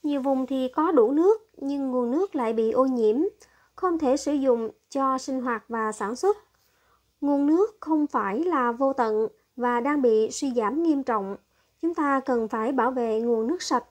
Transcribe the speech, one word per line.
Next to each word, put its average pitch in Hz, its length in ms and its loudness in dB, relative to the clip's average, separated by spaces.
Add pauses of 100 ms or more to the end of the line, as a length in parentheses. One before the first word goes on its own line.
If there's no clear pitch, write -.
nhiều 285 180 -2
vùng 262 240 0
thì 262 300 -4
có 330 160 0
đủ 247 200 6
nước, 370 460 2
nhưng 277 340 -4
nguồn 247 200 0
nước 359 240 -2
lại 226 180 -2
bị 220 180 0
ô 262 140 2
nhiễm, 233 300 2 (600)
không 349 220 -2
thể 294 200 2
sử 285 160 -2
dụng 247 360 0 (200)
cho 269 280 -2
sinh 262 240 -6
hoạt 240 260 -4
và 220 240 -4
sản 208 240 -6
xuất. 403 220 0 (840)
Nguồn 285 260 2
nước 370 320 2
không 302 280 0
phải 214 360 -2
là 262 280 2
vô 269 220 0
tận 220 340 0 (280)
và 240 240 -2
đang 285 220 0
bị 220 300 4
suy 277 240 -4
giảm 247 280 0
nghiêm 285 200 2
trọng. 202 320 -4 (460)
Chúng 330 120 -2
ta 285 260 0
cần 240 280 -2
phải 226 240 -2
bảo 254 200 0
vệ 226 300 -2
nguồn 233 260 0
nước 359 140 -4
sạch. 247 300 -2